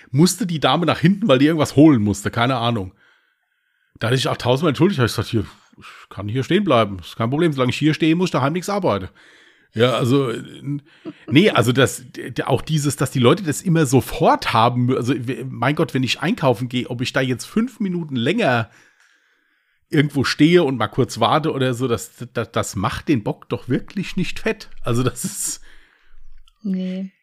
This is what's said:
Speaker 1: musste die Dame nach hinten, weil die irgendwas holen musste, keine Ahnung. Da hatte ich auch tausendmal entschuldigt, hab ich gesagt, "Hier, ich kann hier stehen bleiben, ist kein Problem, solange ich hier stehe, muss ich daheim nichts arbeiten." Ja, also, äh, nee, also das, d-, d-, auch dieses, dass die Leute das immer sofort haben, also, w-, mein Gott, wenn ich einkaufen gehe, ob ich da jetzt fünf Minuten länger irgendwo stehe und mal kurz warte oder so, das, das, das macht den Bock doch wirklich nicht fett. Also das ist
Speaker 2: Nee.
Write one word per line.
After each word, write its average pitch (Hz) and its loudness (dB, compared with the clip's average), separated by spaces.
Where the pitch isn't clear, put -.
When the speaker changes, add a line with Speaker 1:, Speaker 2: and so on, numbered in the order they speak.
Speaker 1:
musste 180 2
die 165 -4
Dame 147 2
nach 135 0
hinten, 202 2
weil 131 6
die 139 4
irgendwas 151 0
holen 139 8
musste, 101 -2
keine 123 0
Ahnung. 113 -4
Da 113 -2
hatte 127 2
ich 135 -2
auch 131 -2
tausendmal 131 0
entschuldigt, 156 2
hab 120 4
ich 104 0
gesagt, - -4
"Hier, 107 -2
ich - -20
kann 101 -10
hier 123 -2
stehen 202 2
bleiben, 113 2
ist - -18
kein 117 -2
Problem, 151 0
solange 131 0
ich - -2
hier 147 2
stehe, 160 2
muss 180 0
ich - -12
daheim 143 0
nichts 175 -6
arbeiten." 135 -2
Ja, 123 2
also, 131 2
äh, 123 -6
nee, 175 6
also 123 2
das, 123 0
d-, - -12
d-, - -8
auch - 0
dieses, 147 -2
dass 139 -2
die - -4
Leute 139 4
das 151 -4
immer 165 2
sofort 156 2
haben, 123 2
also, 127 0
w-, 117 -8
mein 127 -2
Gott, 156 -2
wenn 131 0
ich - -2
einkaufen 131 0
gehe, 120 -4
ob 120 -6
ich 127 -6
da 139 0
jetzt 127 -2
fünf - -4
Minuten 170 -4
länger 123 0
irgendwo 143 2
stehe 170 4
und 135 -2
mal 107 -2
kurz - -2
warte 139 2
oder 127 0
so, 120 -4
das, - -4
das, 110 -6
das - -2
macht - -4
den 131 2
Bock - -8
doch - -8
wirklich - -4
nicht - -2
fett. - -4
Also 120 0
das - -4
ist - -8
Speaker 2:
Nee. 185 -6